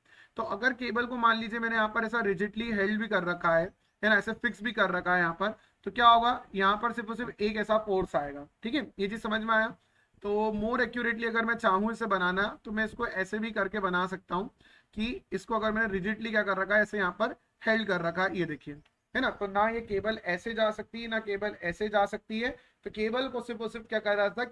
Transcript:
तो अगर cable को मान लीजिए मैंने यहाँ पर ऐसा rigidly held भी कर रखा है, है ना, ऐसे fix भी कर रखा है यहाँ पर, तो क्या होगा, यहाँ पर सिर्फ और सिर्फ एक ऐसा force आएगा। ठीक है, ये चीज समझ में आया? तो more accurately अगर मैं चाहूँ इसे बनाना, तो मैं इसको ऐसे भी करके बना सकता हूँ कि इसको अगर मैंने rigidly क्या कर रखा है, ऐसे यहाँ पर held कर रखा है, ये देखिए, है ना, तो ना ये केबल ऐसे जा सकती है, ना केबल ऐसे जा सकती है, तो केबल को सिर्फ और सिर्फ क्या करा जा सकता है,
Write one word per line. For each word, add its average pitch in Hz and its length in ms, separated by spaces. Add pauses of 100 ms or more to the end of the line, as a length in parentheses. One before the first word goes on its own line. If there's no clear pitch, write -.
(380)
तो 226 60
अगर 220 300
cable 240 320
को 247 120
मान 226 200
लीजिए 226 220
मैंने 226 160
यहाँ 220 200
पर 233 100
ऐसा 233 160
rigidly 208 500
held 208 300
भी 226 60
कर 202 160
रखा 175 320
है, 165 100 (380)
है 208 60
ना, 220 60
ऐसे 202 180
fix 214 300
भी 233 80
कर 196 200
रखा 180 240
है 180 60
यहाँ 165 180
पर, 214 180 (260)
तो 196 80
क्या 240 160
होगा, 233 380 (100)
यहाँ 196 280
पर 233 80
सिर्फ 220 180
और 226 60
सिर्फ 226 260
एक 208 160
ऐसा 214 280
force 190 300
आएगा। 143 320 (160)
ठीक 233 120
है, 262 120 (120)
ये 196 80
चीज 220 140
समझ 220 200
में 220 140
आया? 220 200 (480)
तो 202 60 (220)
more 214 340
accurately 233 420
अगर 226 180
मैं 233 100
चाहूँ 208 360
इसे 220 140
बनाना, 190 420 (180)
तो 233 60
मैं 214 140
इसको 233 220
ऐसे 190 320
भी 220 120
करके 208 280
बना 185 280
सकता 180 280
हूँ 202 140 (440)
कि 233 280 (100)
इसको 190 240
अगर 214 160
मैंने 214 220
rigidly 214 380
क्या 214 120
कर 190 140
रखा 190 180
है, 214 60
ऐसे 208 160
यहाँ 185 220
पर 247 160 (300)
held 220 220
कर 180 140
रखा 170 220
है, 196 140
ये 175 80
देखिए, 151 280 (420)
है 247 60
ना, 247 80
तो 202 180
ना 202 220
ये 233 120
केबल 214 440
ऐसे 180 280
जा 220 180
सकती 214 300
है, 233 60
ना 226 120
केबल 202 440
ऐसे 175 260
जा 202 160
सकती 214 340
है, 240 100 (340)
तो 202 80
केबल 220 360
को 247 140
सिर्फ 226 200
और 220 80
सिर्फ 220 180
क्या 220 120
करा 208 160
जा 202 120
सकता 208 140
है, 247 100